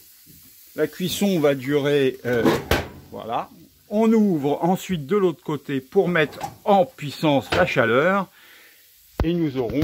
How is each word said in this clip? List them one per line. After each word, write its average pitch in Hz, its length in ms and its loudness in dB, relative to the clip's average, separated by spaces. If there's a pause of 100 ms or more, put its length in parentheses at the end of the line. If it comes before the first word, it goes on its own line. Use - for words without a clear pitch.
(760)
la 151 100 -2
cuisson 180 540 -2
va 143 140 4
durer, 139 680 0
euh, 120 200 0 (680)
voilà. 110 400 -8 (380)
On 220 240 2
ouvre 170 520 2
ensuite 180 420 -2
de 185 100 0
l'autre 180 260 0
côté 143 380 -6
pour 165 280 0
mettre 160 300 0 (260)
en 196 220 4
puissance 143 640 -2
la 175 160 2
chaleur. 151 600 2 (960)
Et 170 100 0
nous 156 220 -2
aurons 123 280 -2